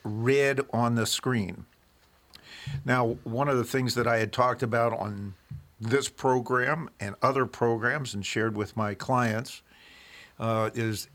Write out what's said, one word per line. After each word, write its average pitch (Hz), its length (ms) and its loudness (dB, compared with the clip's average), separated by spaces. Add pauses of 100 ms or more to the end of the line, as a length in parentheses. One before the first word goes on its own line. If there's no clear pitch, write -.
red 135 560 2 (140)
on 117 220 4
the 113 100 2
screen. 107 600 -2 (1160)
Now, 123 400 2
one 123 240 -2
of 135 100 2
the 120 60 0
things 127 320 -2
that 120 120 2
I 117 100 4
had 110 160 0
talked 123 300 2
about 117 280 2
on 101 440 -6 (440)
this 123 300 0
program 127 800 0 (100)
and 101 220 -6
other 131 240 4
programs 120 720 0
and 98 100 -6
shared 110 320 0
with 104 180 -4
my 104 200 -2
clients, 120 680 0 (800)
uh, 110 340 0
is 110 420 -4